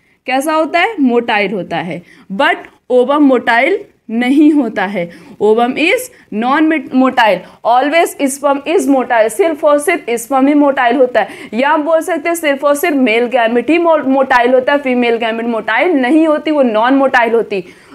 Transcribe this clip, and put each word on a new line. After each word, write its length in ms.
कैसा 280
होता 260
है? 200
मोटाइल 540
होता 240
है। 240
But 220
ovum 400
motile 460
नहीं 420
होता 340
है। 260
Ovum 300
is 260
non 280
mot-, 340
motile, 420
always 540
sperm 460
is 280
motile, 340
सिर्फ 360
और 140
सिर्फ 300
sperm 380
ही 60
motile 440
होता 240
है। 60
या 160
हम 140
बोल 180
सकते 280
हैं 60
सिर्फ 300
और 100
सिर्फ 200
मेल 340
gamete 400
ही 100
mo-, 280
motile 460
होता 200
है, 60
फीमेल 380
gamete 360
motile 400
नहीं 340
होती, 240
वो 120
non 380
motile 320
होती। 320